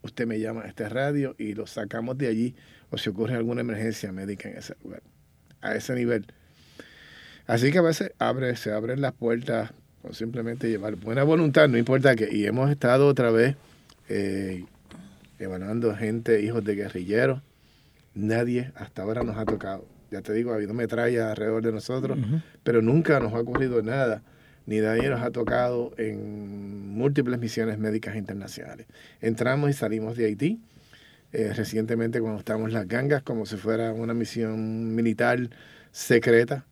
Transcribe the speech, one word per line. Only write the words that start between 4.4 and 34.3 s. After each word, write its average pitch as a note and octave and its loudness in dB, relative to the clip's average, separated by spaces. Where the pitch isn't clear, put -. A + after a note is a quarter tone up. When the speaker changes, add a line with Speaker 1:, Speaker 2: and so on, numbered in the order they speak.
Speaker 1:
en - -14
ese - -14
lugar", - -14
a A2 -4
ese A#2+ -4
nivel. A#2+ 0
Así A#2+ 4
que F3+ 4
a F3 6
veces E3 2
abre, B2 0
se A2 -4
abren A#2 -2
las C3 0
puertas A#2 -2
con - -14
simplemente A#2 -6
llevar G#2 -4
buena A2+ -2
voluntad, D#3 6
no A#2 4
importa C3 6
qué. A2 0
Y G#2 2
hemos B2+ 2
estado C3+ 6
otra C3+ 6
vez, A#2+ 6
eh, G2 -4
evaluando G2+ -2
gente, A2+ 2
hijos A2+ 0
de G#2 0
guerrilleros. G2+ 0
Nadie A#2+ 0
hasta - -12
ahora A2+ -2
nos A2 -4
ha A2 -4
tocado. G2 -4
Ya G2 -8
te G#2+ -6
digo, A#2 0
ha - 0
habido G#2 -2
metralla A#2 0
alrededor A2 -2
de A2+ 0
nosotros, B2+ -4
Speaker 2:
Ujú. C3+ -2
Speaker 1:
pero A#2 4
nunca C#3+ 4
nos A2 0
ha A#2 0
ocurrido B2 0
nada, A2+ 0
ni G#2+ 0
nadie A2+ 2
nos A#2+ 0
ha B2 -2
tocado A#2+ 0
en G#2 -8
múltiples B2 0
misiones A2 -2
médicas G#2+ -2
internacionales. G2 -10
Entramos B2 2
y - 2
salimos A2 -2
de A#2 2
Haití, C#3 0
eh, G#2+ 0
recientemente A2+ 0
cuando A2 -4
estábamos A2 -2
en A2+ -2
las G#2 -2
gangas, C3+ 0
como A2+ -4
si G#2+ -8
fuera A2 -2
una A#2 -4
misión A2 -4